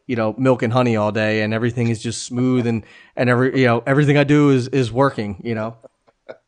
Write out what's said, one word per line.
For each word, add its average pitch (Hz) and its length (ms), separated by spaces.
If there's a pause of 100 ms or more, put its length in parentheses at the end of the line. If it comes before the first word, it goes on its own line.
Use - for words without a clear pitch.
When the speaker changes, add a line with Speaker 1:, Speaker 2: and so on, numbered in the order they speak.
Speaker 1:
you 127 80
know, 110 220
milk 127 260
and 117 120
honey 123 220
all 107 140
day 107 300
and 107 140
everything 117 340
is 113 140
just 117 220
smooth 123 420
and, 113 180 (320)
and 123 140
every, 127 280
you 127 80
know, 117 200
everything 143 320
I 143 60
do 147 260
is, 123 180
is 127 240
working," 117 500
you 117 120
know? 110 280
Speaker 2:
<laughs> - 540 (120)